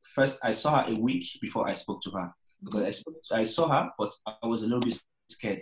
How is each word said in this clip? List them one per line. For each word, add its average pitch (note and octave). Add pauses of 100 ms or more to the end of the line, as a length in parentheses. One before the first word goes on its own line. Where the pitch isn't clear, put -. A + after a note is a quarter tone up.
(140)
first, C3+
I A#2
saw D3
her A#2
a -
week C3 (180)
before -
I G2
spoke -
to -
her, F#2 (320)
because G2+
I -
spoke, - (160)
I A2+
saw E3
her, C#3+
but G#2 (140)
I G#2+
was A2+
a -
little B2
bit A#2+ (280)
scared G2